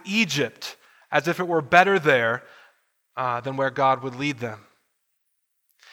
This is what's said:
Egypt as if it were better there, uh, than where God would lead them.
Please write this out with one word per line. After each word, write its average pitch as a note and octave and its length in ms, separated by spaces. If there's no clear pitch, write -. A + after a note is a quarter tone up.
Egypt D#3 720
as D3 160
if E3+ 140
it F3 80
were E3 140
better F#3 360
there, B2+ 460
uh, B2 240
than C3+ 160
where C3+ 140
God C3+ 320
would C3 120
lead C#3 260
them. A2 260